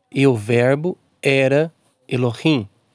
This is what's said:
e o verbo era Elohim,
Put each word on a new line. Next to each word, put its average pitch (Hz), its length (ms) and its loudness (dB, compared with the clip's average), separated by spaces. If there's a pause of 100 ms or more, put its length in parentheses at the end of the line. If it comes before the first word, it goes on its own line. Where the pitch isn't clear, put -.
(100)
e 135 160 0
o 127 100 2
verbo 123 600 -2 (240)
era 139 500 0 (340)
Elohim, 123 600 -2 (260)